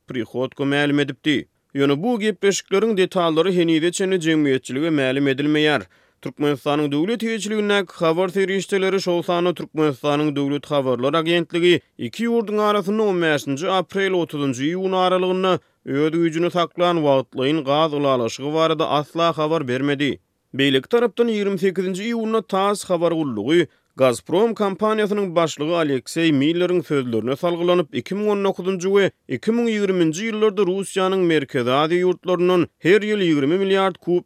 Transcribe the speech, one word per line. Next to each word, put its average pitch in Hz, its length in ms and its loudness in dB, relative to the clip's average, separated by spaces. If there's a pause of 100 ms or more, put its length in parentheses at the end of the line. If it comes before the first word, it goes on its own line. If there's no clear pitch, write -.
Prihodko 127 560 -6
ma'lum 143 360 2
edipdi. 139 480 -2 (260)
Ýöne 143 280 0
bu 240 180 0
gepleşikleriň 202 760 0
detallary 175 600 0
henüýde 165 340 2
çenli 190 240 -2
jemgyýetçilige 151 760 0
ma'lum 139 380 0
edilmeýär. 147 540 2 (400)
Türkmenistanyň 147 720 -2
döwlet 202 300 -2
ýetiriliğindäki 208 720 -2
habar 170 360 0
serişdeleri 190 720 -2
şol 175 220 -2
sany 175 320 0
Türkmenistanyň 147 800 -2
döwlet 143 340 -4
habarlar 131 440 0
agentligi 170 640 2 (180)
iki 131 260 -6
ýurduň 220 360 0
arasyna 208 420 0
on 185 200 0
beşinji 147 480 -2
aprel, 190 420 -2
otuzunjy 143 600 -2
iýun 190 200 -4
aralygyna 185 640 2 (260)
öz 147 280 0
güýjüni 165 380 0
saklan 175 460 0
wagtlaýyn 139 680 0
gaz 147 280 2
ulalaşygy 135 640 -2
barada 160 340 0
asla 160 500 0
habar 151 300 -2
bermedi. 135 500 -2 (360)
Beýleki 135 340 2
tarapdan 233 400 2
ýigirmi 202 300 0
sekizinji 190 440 -2 (100)
iýunda 220 300 -2
tass 196 480 -2
habar 170 220 0
gullugy 147 540 0 (300)
Gazprom 165 580 2
kompaniýasynyň 208 800 -2
başlygy 160 380 0
Aleksey 160 580 0
Miller'iň 170 500 2
sözlerine 123 540 -2
salgylanyp, 175 580 0
iki 120 200 -6
müň 208 180 -2
on 202 120 0
dokuzunjy 190 500 -2
we 196 160 4 (180)
iki 139 220 -4
müň 233 220 0
ýigirminji 190 580 0
ýyllarda 214 400 0
Russiýanyň 190 500 0 (100)
Merkez 139 360 0
Aziýa 160 400 2
ýurtlarynyň 180 600 2 (120)
her 190 220 4
ýyl 208 260 -2
ýigirmi 151 320 2
milliard 190 400 0
kub 175 280 -2